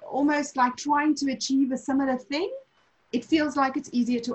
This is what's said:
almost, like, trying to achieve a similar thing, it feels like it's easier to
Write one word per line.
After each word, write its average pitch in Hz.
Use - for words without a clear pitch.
almost, 285
like, 254
trying 294
to 277
achieve 269
a 262
similar 269
thing, 320
it 247
feels 302
like 269
it's 285
easier 240
to 240